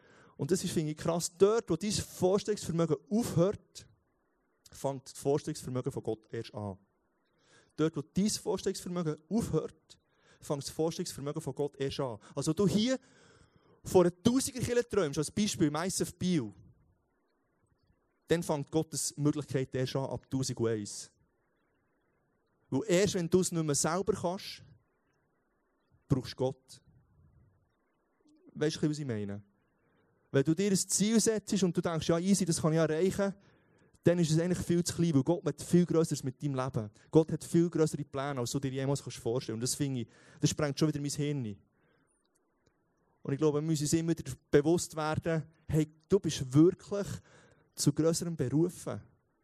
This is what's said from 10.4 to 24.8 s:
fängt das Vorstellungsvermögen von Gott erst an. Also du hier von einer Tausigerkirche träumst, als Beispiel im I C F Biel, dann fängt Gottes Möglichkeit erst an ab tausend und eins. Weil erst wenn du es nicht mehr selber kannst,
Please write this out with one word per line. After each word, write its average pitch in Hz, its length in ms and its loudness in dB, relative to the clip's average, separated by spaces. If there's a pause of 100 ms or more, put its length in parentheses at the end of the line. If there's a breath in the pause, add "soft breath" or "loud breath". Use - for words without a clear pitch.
fängt 139 220 -6
das - 80 -10
Vorstellungsvermögen 160 720 -6
von 135 140 -8
Gott 143 240 -4
erst 135 180 -4
an. 123 220 -6 (160 loud breath)
Also 147 160 0
du 202 160 2
hier 220 280 2 (880 soft breath)
von 180 220 6
einer - 160 -4
Tausigerkirche 240 680 0
träumst, 156 300 0
als 151 120 -2
Beispiel 202 380 0
im 147 80 -2
I 175 140 -2
C - 120 -2
F - 120 -6
Biel, 156 380 0 (1800)
dann 170 140 2
fängt 147 280 -4
Gottes - 460 -4
Möglichkeit 143 580 -2
erst 131 220 -2
an 135 80 -4
ab - 260 -10
tausend 131 280 -4
und 113 100 0
eins. 107 420 -8 (1600)
Weil 135 180 -2
erst 185 280 2
wenn 175 140 -2
du 185 120 4
es - 100 0
nicht 165 140 -2
mehr 147 100 0
selber 175 380 0
kannst, - 500 -6 (1500)